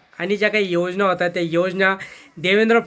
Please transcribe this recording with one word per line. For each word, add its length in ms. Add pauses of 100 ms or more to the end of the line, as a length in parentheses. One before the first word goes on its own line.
(180)
आणि 180
ज्या 120
काही 240
योजना 320
होत्या, 240
त्या 140
योजना 540 (400)
देवेंद्र 500